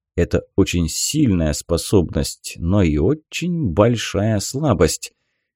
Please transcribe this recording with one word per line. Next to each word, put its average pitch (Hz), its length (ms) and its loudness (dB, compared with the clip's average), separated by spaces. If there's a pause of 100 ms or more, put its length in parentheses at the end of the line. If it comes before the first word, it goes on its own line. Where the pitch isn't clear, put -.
(160)
Это - 260 0 (140)
очень 87 320 2
сильная 92 640 0
способность, - 1080 -2
но 95 240 2
и 76 160 2
очень 156 680 -2
большая 107 720 0
слабость. 107 720 0 (440)